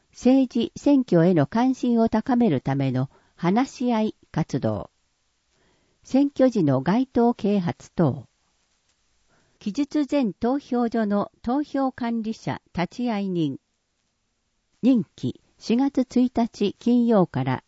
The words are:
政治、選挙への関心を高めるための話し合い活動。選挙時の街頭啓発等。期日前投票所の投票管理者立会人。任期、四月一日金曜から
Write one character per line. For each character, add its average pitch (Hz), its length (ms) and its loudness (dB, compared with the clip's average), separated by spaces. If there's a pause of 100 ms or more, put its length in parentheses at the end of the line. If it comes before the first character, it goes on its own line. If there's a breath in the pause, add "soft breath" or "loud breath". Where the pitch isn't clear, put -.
(120)
政 262 360 2
治、 - 280 -4
選 285 260 2
挙 170 240 4
へ 185 80 4
の 147 120 2
関 254 280 -2
心 240 260 -2
を 226 80 2
高 226 280 -2
め 240 120 2
る 139 140 0
た 135 120 -4
め 139 160 0
の 127 200 -2 (260 soft breath)
話 214 340 0
し 247 220 -4
合 220 80 -2
い 220 160 -4 (160)
活 151 260 -4
動。 107 300 -4 (1120)
選 277 260 0
挙 262 200 2
時 220 160 0
の 135 160 2
街 214 260 0
頭 240 280 2
啓 202 240 -2
発 - 340 -6
等。 - 380 -2 (1300)
期 208 140 -8
日 285 380 -2
前 269 220 0
投 247 260 -2
票 240 300 -4
所 226 160 -2
の 202 260 -2 (120)
投 262 200 -2
票 269 300 -4
管 233 300 -6
理 220 100 -6
者 - 300 -8 (100)
立 233 380 -4
会 202 180 -4
人。 160 300 -4 (1200)
任 226 240 2 (120)
期、 - 260 -8 (200)
四 233 140 -2
月 277 240 0
一 254 340 0
日 208 440 -2
金 240 260 2
曜 226 220 4
か 131 180 -4
ら 127 240 -4